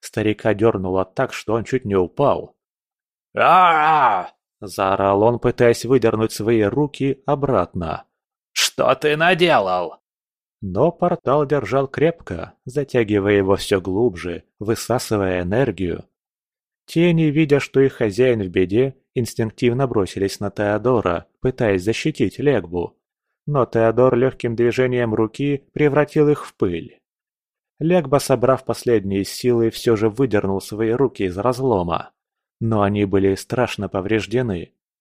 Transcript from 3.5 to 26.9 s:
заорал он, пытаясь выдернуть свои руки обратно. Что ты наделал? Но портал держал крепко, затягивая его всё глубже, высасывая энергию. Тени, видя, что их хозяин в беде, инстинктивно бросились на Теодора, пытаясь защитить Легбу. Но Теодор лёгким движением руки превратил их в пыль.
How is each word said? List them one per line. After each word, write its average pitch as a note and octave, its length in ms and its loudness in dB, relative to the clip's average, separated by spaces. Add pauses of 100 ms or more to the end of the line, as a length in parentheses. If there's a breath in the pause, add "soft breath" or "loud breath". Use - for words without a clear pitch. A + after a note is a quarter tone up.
заорал G2 600 0
он, A#2 160 4
пытаясь A#2+ 460 2
выдернуть A2+ 480 2
свои A2 300 0
руки C#3 640 -2
обратно. A#2 800 -2 (480)
Что - 420 0
ты D3+ 220 -2
наделал? D3 800 2 (680)
Но G#2 280 0
портал D#3 560 -2
держал C#3 400 -2
крепко, B2+ 680 -4 (100)
затягивая A2 720 0
его G2 220 4
всё G2 240 -2
глубже, F2+ 640 -4 (140)
высасывая G2+ 840 -2
энергию. F#2 640 -2 (800)
Тени, E3 380 2
видя, D3 360 2
что - 200 -2
их C3+ 140 4
хозяин A#2 480 0
в F#2 60 -4
беде, F#2+ 480 0 (180)
инстинктивно A#2+ 720 -2
бросились G2 540 -2
на G2+ 100 -6
Теодора, G#2 760 0 (140)
пытаясь A2 420 0
защитить A2 560 -2
Легбу. F2+ 580 -2 (500)
Но C#3+ 200 0
Теодор A#2 500 2
лёгким A#2+ 400 -2
движением A#2+ 580 0
руки C#3 580 -2
превратил D3 560 2
их D3 180 0
в - 80 -20
пыль. E2+ 460 -4 (800)